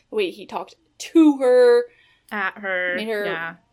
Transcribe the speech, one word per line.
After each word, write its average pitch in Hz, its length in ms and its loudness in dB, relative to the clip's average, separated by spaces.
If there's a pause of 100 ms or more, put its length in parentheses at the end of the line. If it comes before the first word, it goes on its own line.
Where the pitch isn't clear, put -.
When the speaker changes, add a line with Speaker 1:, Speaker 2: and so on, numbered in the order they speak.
Speaker 1:
the - 60 -12
way 190 160 -2
he 185 140 -18
talked 190 300 -12 (240)
to 302 400 4
her, 247 440 4 (480)
Speaker 2:
At 202 280 -6
her, 180 360 -4
Speaker 1:
made 208 140 -6
her, 208 160 -6
Speaker 2:
yeah. 165 300 -8 (180)